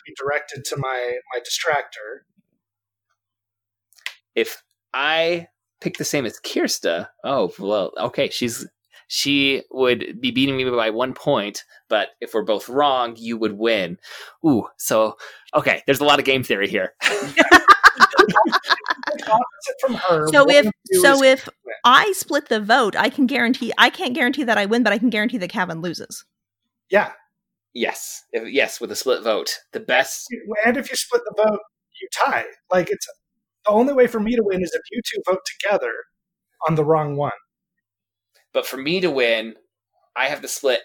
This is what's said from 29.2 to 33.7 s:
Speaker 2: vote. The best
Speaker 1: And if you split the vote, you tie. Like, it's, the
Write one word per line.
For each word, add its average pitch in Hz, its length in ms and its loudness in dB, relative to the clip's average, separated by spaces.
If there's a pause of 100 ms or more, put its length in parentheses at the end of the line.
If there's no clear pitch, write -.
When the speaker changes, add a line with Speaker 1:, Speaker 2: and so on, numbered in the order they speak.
Speaker 2:
vote. 107 360 -2 (120)
The - 80 -10
best 127 480 -2 (380)
Speaker 1:
And 247 120 2
if - 140 -6
you 247 60 -8
split - 280 -2
the - 180 -2
vote, 214 160 2 (420)
you 381 120 -14
tie. 202 320 0 (260)
Like, 180 200 2
it's, - 160 -6 (580)
the 208 60 4